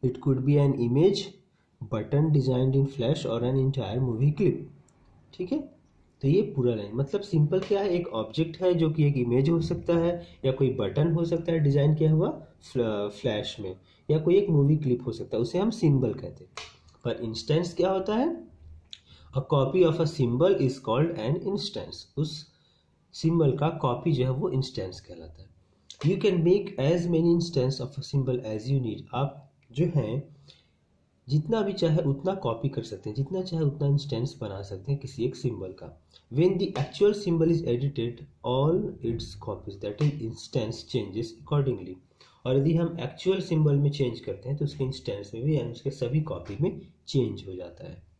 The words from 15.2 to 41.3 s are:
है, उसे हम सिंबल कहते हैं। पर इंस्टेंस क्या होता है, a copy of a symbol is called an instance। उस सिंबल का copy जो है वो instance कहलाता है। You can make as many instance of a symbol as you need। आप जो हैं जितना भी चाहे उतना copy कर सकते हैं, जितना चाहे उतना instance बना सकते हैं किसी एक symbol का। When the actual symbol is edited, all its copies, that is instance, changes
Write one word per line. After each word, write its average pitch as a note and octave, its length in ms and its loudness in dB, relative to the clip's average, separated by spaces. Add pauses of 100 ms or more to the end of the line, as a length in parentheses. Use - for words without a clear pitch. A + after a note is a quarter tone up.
है, A2 40 2
उसे A#2+ 180 0
हम G#3 120 2
सिंबल C3+ 440 2
कहते - 300 -12
हैं। - 60 -20 (540)
पर A#2+ 60 0
इंस्टेंस A#2+ 640 -2
क्या F3+ 160 2
होता F#3+ 260 0
है, E4+ 320 -2 (920)
a C3+ 40 -2 (120)
copy F3 320 4
of D#3+ 140 2
a D#3+ 60 4
symbol C#3 480 4
is C3 180 2 (160)
called C#3 280 2
an B2 280 -2
instance। - 500 -6 (220)
उस D#3 300 -4 (680)
सिंबल D#3+ 440 4
का D3+ 120 0
copy D3 440 0
जो B2+ 120 2
है B2+ 60 0
वो C3 200 -2
instance A2 500 -4
कहलाता E2 420 -18
है। - 60 -20 (580)
You F#3 180 0
can F#3 160 4
make F3+ 280 4 (120)
as E3+ 260 2
many E3+ 300 4
instance C3+ 440 0
of C3 200 -8
a - 140 -12
symbol B2+ 260 0
as A2 320 -6
you C3+ 100 2
need। A2 200 -6 (120)
आप - 380 -6 (200)
जो D3 140 2
हैं B2+ 520 -2 (920)
जितना G#3 340 0
भी G3 100 -2
चाहे E3 300 2
उतना D3 320 0
copy F3+ 340 -4
कर C3+ 140 -4
सकते G#2+ 280 -10
हैं, A2 60 -8
जितना F3 260 -4
चाहे E3 220 -4
उतना C#3+ 240 0
instance C#3 520 -2
बना G2+ 220 -8
सकते G2 300 -8
हैं C#3 80 -4
किसी - 240 -6
एक - 120 -2
symbol F#2+ 360 -6
का। - 340 -20 (280)
When E3 180 4
the F3+ 200 -2
actual G3+ 380 2
symbol E3 360 0
is E3 160 2
edited, A#2+ 600 -4 (240)
all C#3 320 2 (340)
its A#2 120 -6 (240)
copies, G2 360 -10
that G#2 180 -4
is D3 100 2 (180)
instance, A2+ 460 -6 (180)
changes G#2+ 320 -4 (160)